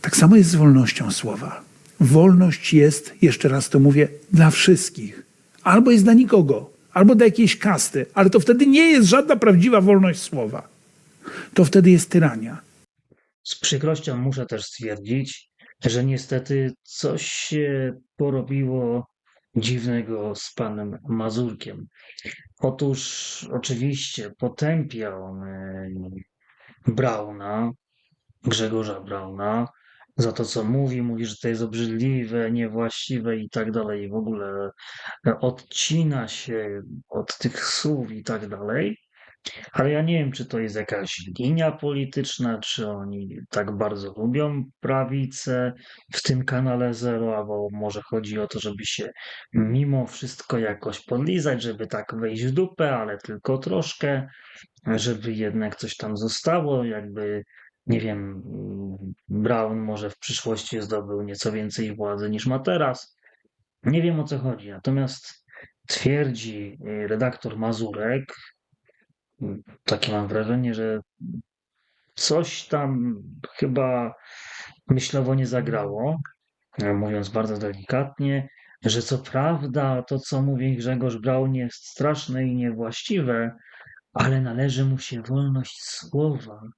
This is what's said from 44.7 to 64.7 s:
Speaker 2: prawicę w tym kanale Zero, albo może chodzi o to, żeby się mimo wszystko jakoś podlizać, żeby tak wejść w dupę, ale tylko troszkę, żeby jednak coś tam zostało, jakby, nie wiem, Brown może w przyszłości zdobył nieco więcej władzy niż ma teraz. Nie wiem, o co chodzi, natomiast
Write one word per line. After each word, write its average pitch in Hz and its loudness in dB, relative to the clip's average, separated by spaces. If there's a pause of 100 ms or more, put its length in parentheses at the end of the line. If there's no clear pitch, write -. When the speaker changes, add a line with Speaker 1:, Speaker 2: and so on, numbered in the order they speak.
Speaker 2:
prawicę 131 -4 (400)
w - -6
tym 127 -2
kanale 123 -2
Zero, 113 -4
albo 104 -6
może 104 -6
chodzi 107 -6
o 104 -4
to, 110 -8
żeby 104 -8
się 104 -8 (420)
mimo 123 0
wszystko - -10
jakoś 107 -6
podlizać, 139 -2
żeby 110 -8
tak 110 -8
wejść 113 -6
w 131 -2
dupę, 156 -2
ale 107 -8
tylko 117 -6
troszkę, 143 -4 (600)
żeby 113 -4
jednak 107 -6
coś - -12
tam 107 -8
zostało, 143 -2
jakby, 104 -8 (420)
nie 117 0
wiem, 101 -8 (840)
Brown 110 -2
może 107 -8
w - -18
przyszłości 113 -8
zdobył 101 -6
nieco 101 -6
więcej 107 -6
władzy 104 -6
niż 107 -6
ma 131 -2
teraz. 151 -4 (640)
Nie 156 2
wiem, 165 0
o 147 -4
co 139 -6
chodzi, 110 -8
natomiast 131 -6 (420)